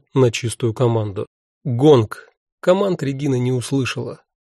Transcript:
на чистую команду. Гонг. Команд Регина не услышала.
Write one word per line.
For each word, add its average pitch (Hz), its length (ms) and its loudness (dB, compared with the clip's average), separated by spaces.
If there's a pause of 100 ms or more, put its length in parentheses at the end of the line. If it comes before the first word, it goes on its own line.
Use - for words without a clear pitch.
(140)
на 127 180 4
чистую 113 420 -4
команду. 110 520 -2 (380)
Гонг. 127 680 4 (300)
Команд 190 440 0
Регина 139 320 -4
не 123 160 -2
услышала. 127 720 -4 (200)